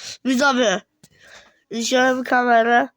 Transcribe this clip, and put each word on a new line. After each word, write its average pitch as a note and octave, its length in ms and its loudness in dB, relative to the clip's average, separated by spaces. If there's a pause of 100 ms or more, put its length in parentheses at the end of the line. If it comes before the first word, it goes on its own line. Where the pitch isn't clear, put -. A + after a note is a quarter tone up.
(260)
Widzowie, B3 560 0 (880)
wziąłem B3+ 520 0
kamerę. A#3+ 720 2